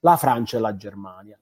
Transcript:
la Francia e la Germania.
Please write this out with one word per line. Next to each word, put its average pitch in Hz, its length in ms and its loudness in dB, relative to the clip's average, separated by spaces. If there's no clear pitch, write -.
la 170 160 6
Francia 120 400 -2
e 117 40 0
la 107 160 -2
Germania. 98 640 -18